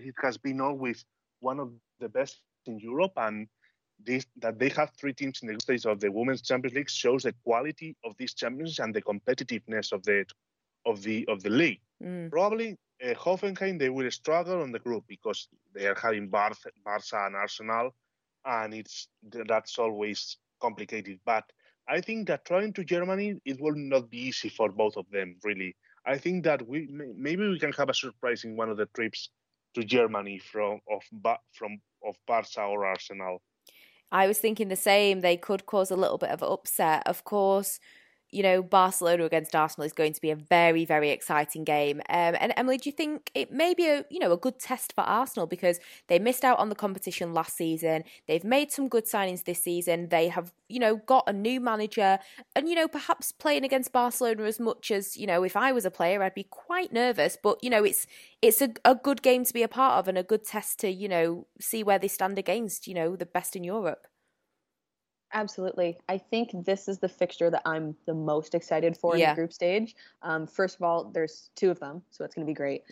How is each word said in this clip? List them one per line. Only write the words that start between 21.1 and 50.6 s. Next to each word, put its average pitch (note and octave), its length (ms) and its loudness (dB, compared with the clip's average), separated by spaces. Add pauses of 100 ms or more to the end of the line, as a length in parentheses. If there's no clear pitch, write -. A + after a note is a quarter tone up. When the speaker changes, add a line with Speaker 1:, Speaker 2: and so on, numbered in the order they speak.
Speaker 1:
But A2 200 0 (440)
I D3+ 120 0
think A3 280 -6
that D#3 160 -4
traveling G3 300 0
to F#3+ 100 -6
Germany, F#3+ 600 -2
it C3+ 160 -6
will D3+ 140 0
not C3+ 340 0
be A#2 100 -14 (100)
easy A#2+ 200 -6
for G#2 220 0
both G#2 260 0
of G2 140 -10
them, F#2 320 -6
really. F#2+ 340 -6 (300)
I C3+ 120 0
think F3 260 -2
that C#3 220 0
we C#3+ 240 -6
may-, C#3+ 260 -12
maybe F3 320 -2
we F3+ 100 0
can D3 140 -2
have C#3 160 0
a B2+ 60 -2
surprise A#2+ 500 -4
in A2 120 -10
one A2+ 140 -2
of G#2 60 -2
the G#2 180 0
trips - 360 -6 (440)
to A#2+ 80 -2
Germany G#2+ 560 0
from, G#2 420 -4 (100)
of G2+ 120 -4 (100)
Ba-, A2+ 260 -2 (140)
from, G#2 280 -12 (240)
of G#2 120 -6 (100)
Barca A2+ 360 -2
or G2+ 240 -2
Arsenal. F#2+ 560 -6 (720)
Speaker 2:
I F#3+ 160 4
was G#3 100 0
thinking A3 300 0
the F#3+ 80 -4
same. G3 460 4
They F3 140 4
could F#3+ 300 -4
cause G3 240 2
a F#3 60 0
little F3+ 220 2
bit - 120 -2
of - 120 -4
an - 100 -2
upset. E3 540 0
Of - 180 -4
course, G3 560 2 (540)
you G3 80 0
know, F#3 200 4
Barcelona F3+ 640 6
against D#3+ 280 0
Arsenal D#3 300 2
is D#3 80 -4
going D#3 220 2
to - 80 -12
be D#3 80 2
a D#3 60 -2
very, E3 500 6
very D3+ 240 4
exciting D3+ 540 0
game. D3 440 2
Um, E3+ 320 4
and A#3 160 0
Emily, B3+ 220 2
do - 100 -6
you C#4 80 -8
think D4+ 380 -4
it - 180 -4
may F4 220 2
be F4 140 2
a, D4 220 2
you E4+ 80 -8
know, G#3 140 2
a F3 60 4
good - 200 -2
test - 360 -6
for G3 80 0
Arsenal A3 440 0
because F3 320 0 (300)
they F3 100 6
missed A#3+ 240 2
out B3+ 160 6
on G#3+ 120 2
the G#3 40 -4
competition F#3 600 -4
last D#3+ 240 0
season? D#3+ 460 0 (220)
They've E3 160 2
made C#4 300 2
some C4+ 160 -2
good A3+ 160 2
signings F#3+ 400 -2
this F3 180 -4
season. F3 460 0
They E3+ 200 4
have, F3 260 -4 (160)